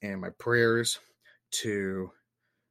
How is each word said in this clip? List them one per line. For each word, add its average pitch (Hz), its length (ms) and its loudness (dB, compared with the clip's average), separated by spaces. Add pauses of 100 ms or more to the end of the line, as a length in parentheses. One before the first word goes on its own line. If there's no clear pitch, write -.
and 98 180 -6
my 90 120 -8
prayers 117 680 2 (520)
to 95 600 -2 (600)